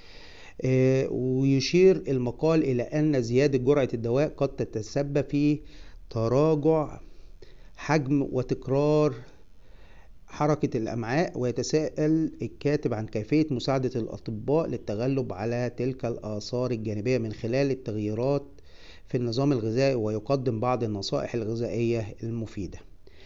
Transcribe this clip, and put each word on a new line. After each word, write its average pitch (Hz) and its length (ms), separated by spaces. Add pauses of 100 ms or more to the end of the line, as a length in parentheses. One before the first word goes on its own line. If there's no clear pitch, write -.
(640)
آه، 131 460
ويشير 135 1000
المقال 139 540
إلى 127 200
أن 151 400
زيادة 131 360
جرعة 127 360
الدواء 117 340
قد - 200
تتسبب 139 800
في 147 300 (500)
تراجع 143 920 (760)
حجم 139 560
وتكرار 135 800 (1120)
حركة 147 500
الأمعاء، 117 600
ويتساءل 151 960 (100)
الكاتب 143 520
عن 110 120
كيفية 147 440
مساعدة 131 500
الأطباء 113 640
للتغلب 123 680
على 117 440
تلك 131 280
الآثار 117 640
الجانبية 110 480
من 117 140
خلال 131 380
التغييرات 120 720 (640)
في - 80
النظام 127 360
الغذائي، 127 420
ويقدم 113 640
بعض 123 240
النصائح 110 500
الغذائية 113 880
المفيدة. 113 560 (480)